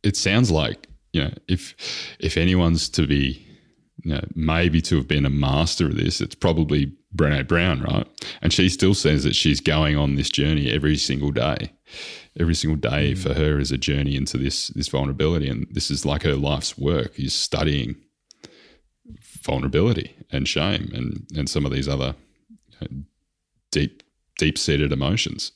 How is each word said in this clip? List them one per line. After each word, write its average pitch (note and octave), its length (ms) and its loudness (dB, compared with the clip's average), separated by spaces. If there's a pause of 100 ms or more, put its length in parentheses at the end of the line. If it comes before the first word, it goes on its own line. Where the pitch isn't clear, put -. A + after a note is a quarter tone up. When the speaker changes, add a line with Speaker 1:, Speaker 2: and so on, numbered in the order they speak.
Speaker 1:
it G2+ 140 0
sounds G#2+ 340 2
like, D2+ 380 0 (240)
you D2+ 100 2
know, - 100 -4 (140)
if, - 280 -4 (440)
if - 160 -4
anyone's E2+ 540 4
to D2+ 180 0
be C#2 380 0 (580)
you D#2+ 120 -2
know, - 60 -4 (140)
maybe D#2+ 460 4
to - 140 0
have C2+ 120 2
been D2 180 2
a C#2 40 2
master C#2+ 580 2
of - 80 0
this, - 260 0
it's - 140 -6
probably D2 560 2 (240)
Brené D2 320 2
Brown, E2+ 340 2
right? - 260 -2 (340)
And - 120 2
she D3 160 4
still F#2+ 240 4
says D2+ 300 2
that C#2 120 2
she's D2 240 2
going D2+ 380 2
on C#2+ 180 2
this C#2+ 140 0
journey C#2+ 420 0
every D2 260 2
single C#2+ 340 -2
day. C#2 400 -2 (680)
Every E2 160 2
single D#2 220 0
day C#2+ 360 0
Speaker 2:
Mm. - 40 -2
Speaker 1:
for C#2+ 160 -2
her D2+ 260 2
is C#2 120 -2
a C2+ 60 0
journey C#2 380 0
into C#2 220 -4
this, C2+ 320 -2
this - 180 -6
vulnerability. C#2 640 0
And B1+ 220 -4
this - 200 -4
is, C#2+ 140 -4
like, D2 180 0
her D2 120 2
life's C#2+ 420 -2
work C#2+ 420 -2
is - 140 -4
studying D2 640 -2 (1500)
vulnerability C#2+ 720 0 (160)
and C2+ 160 -2
shame - 460 -2
and, - 420 -6
and C#2+ 140 -2
some D2 160 -2
of C#2 60 -2
these C2+ 160 -2
other, C2+ 280 -2 (340)
you - 320 -20
know, - 60 -10 (840)
deep, - 320 -2 (360)
deep-seated D2 520 2
emotions. - 640 -2